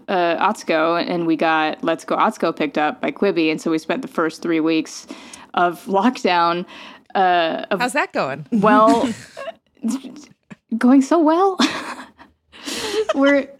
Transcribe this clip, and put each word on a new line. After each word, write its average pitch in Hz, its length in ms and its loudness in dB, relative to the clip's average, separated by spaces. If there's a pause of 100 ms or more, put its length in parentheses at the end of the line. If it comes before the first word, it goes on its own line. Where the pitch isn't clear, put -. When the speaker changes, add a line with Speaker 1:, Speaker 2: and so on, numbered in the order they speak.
Speaker 1:
uh, 175 300 0
Otsko, 170 680 0
and 170 220 -2
we 165 80 2
got 156 480 0
Let's 165 220 -4
Go 170 100 -2
Otsko 170 400 0
picked 151 220 -4
up 151 240 -2
by 156 100 -4
Quibi. 165 400 0
And 156 80 -4
so 165 120 -4
we 160 60 0
spent 170 260 -4
the - 40 -12
first 160 340 -4
three 165 200 -2
weeks 160 440 -2 (500)
of 175 300 0
lockdown, 185 800 0 (480)
uh, 175 580 0
of 202 100 -2
Speaker 2:
How's 254 120 -2
that 320 200 -2
going? 143 400 -4
Speaker 1:
Well, 220 580 4 (840)
Speaker 2:
<laughs> - 840 -12
Speaker 1:
going 254 240 6
so 302 180 2
well. 349 440 2
<laughs> - 40 4 (1500)
We're, 277 340 4 (100)